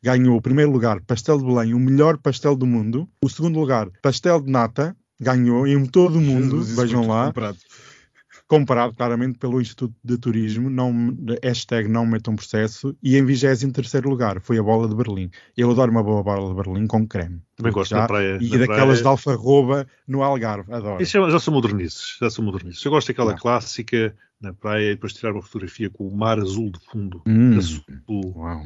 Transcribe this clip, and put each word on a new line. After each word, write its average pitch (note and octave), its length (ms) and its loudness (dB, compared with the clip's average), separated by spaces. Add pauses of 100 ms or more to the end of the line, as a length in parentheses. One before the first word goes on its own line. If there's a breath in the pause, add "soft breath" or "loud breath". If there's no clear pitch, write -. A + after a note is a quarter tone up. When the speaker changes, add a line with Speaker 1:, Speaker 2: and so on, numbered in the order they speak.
Speaker 1:
ganhou B2 340 4
o A2+ 60 0
primeiro D3 300 4
lugar, A2+ 300 0
pastel C#3+ 360 0
de C3+ 60 -2
Belém, A#2+ 300 0
o A#2+ 40 2
melhor C#3+ 400 4
pastel C#3+ 380 0
do B2+ 100 0
mundo. A#2+ 420 -2 (140)
O C#3 60 0
segundo D#3 320 -2
lugar, B2 280 0 (140)
pastel E3+ 380 2
de C3+ 100 -8
nata, C3 460 0 (240)
ganhou B2 440 2
em C#3 220 2
todo E3+ 300 4
o E3+ 40 4
mundo, C3+ 380 2
Speaker 2:
Jesus, D#3+ 120 -2
isso A#2 100 -2
Speaker 1:
vejam A#2+ 240 0
Speaker 2:
foi - 20 0
tudo A2 80 0
Speaker 1:
lá. A#2 140 2
Speaker 2:
comprado. G#2+ 280 -6 (920 soft breath)
Speaker 1:
Comprado B2+ 480 2
claramente A#2+ 440 -2
pelo B2+ 220 -2
Instituto A2+ 420 -6
de A#2+ 140 -2
Turismo, A2+ 540 -2
não, B2 440 0 (280)
hashtag A#2+ 440 -2
não A2+ 200 0
metam A2+ 280 -2
processo, A2 680 -4
e C3 140 2
em C#3 80 6
vigésimo C3+ 500 2
terceiro C3+ 340 -4
lugar A2+ 320 -2
foi A#2 180 -2
a A2 40 0
bola A2+ 260 2
de G#2+ 60 -4
Berlim. G2+ 360 -4 (240 loud breath)
Eu A#2+ 160 2
adoro A#2+ 200 4
uma A2+ 120 2
boa G#2 200 0
bola G2 260 -4
de F#2 80 -6
Berlim G2 300 -2
com A2 200 0
creme. F2 360 -8 (140)
Speaker 3:
Também A2+ 160 -2
gosto F#2+ 180 -2
Speaker 1:
Já, G#2+ 80 0
Speaker 3:
na A2+ 80 2
praia, G2 340 -2
Speaker 1:
e A#2 100 -2
Speaker 3:
na C3 80 2
Speaker 1:
daquelas B2+ 260 4 (160)
Speaker 3:
praia. - 20 -4
Speaker 1:
de B2+ 40 2
alfarroba C3+ 800 2 (200 soft breath)
no C3+ 160 -2
Algarve, A2+ 500 -4
adoro. G#2 300 -6
Speaker 3:
Isso F3 100 -4
já, F#3+ 180 2
já E3 80 4
são - 140 -2
modernices, G#2 680 -2
já A#2 120 -2
são A2+ 120 -8
modernices. F2+ 400 -8
Eu C#3 80 -2
gosto D3 180 4
daquela A#2 240 -2
Speaker 1:
Não. E2 60 -6
Speaker 3:
clássica A#2 800 -2 (240 soft breath)
na F#2+ 140 -12
praia G#2+ 380 -2
e - 20 -2
depois A#2 180 -10
tirar A2 200 -8
uma G2+ 100 -8
fotografia G2 480 -10
com G2+ 180 -12
o G2 80 -8
mar A2 220 0
azul G2+ 320 -4
de F2 160 -16
fundo, F#2+ 400 -10
Speaker 1:
Hum, A2+ 320 6
Speaker 3:
azul. D#2+ 240 -2 (260)
Speaker 1:
uau. E2+ 580 -8